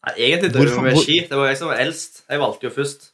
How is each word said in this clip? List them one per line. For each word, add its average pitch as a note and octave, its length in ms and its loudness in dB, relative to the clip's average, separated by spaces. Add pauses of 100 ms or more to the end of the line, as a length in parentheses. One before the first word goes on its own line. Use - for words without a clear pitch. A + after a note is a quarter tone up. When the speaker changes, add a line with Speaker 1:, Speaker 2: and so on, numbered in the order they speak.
Speaker 1:
Nei, A#2+ 120 -6
egentlig D#3+ 360 2
driver C3+ 120 4
vi B2 80 2
Speaker 2:
Hvorfor, B2 140 0
Speaker 1:
med B2+ 100 4
Speaker 2:
hvor D#3 80 6
Speaker 1:
ski. D#3 140 2 (100)
Det C#3 100 -2
var C3+ 120 2
jeg C#3 100 -2
som E3 100 -6
var A#2+ 140 -2
eldst. - 400 -10
Jeg D3 180 -4
valgte B2+ 260 -4
jo - 40 -8
først - 420 -8